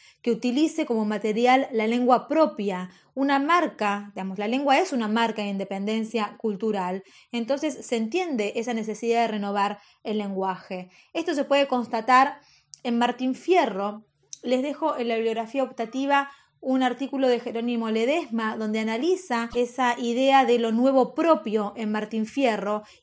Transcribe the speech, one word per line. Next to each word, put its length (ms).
que 100
utilice 520
como 220
material 680
la 140
lengua 420
propia, 640
una 240
marca, 760
digamos, 240
la 100
lengua 300
es 140
una 160
marca 320
de 80
independencia 880
cultural, 680
entonces 540
se 100
entiende 600
esa 180
necesidad 480
de 60
renovar 500
el 140
lenguaje. 720
Esto 200
se 100
puede 240
constatar 720
en 160
Martín 360
Fierro. 680
Les 200
dejo 360
en 100
la 60
bibliografía 480
optativa 680
un 220
artículo 440
de 140
Jerónimo 480
Ledesma, 680
donde 220
analiza 760
esa 440
idea 460
de 140
lo 120
nuevo 440
propio 640
en 140
Martín 360
Fierro, 560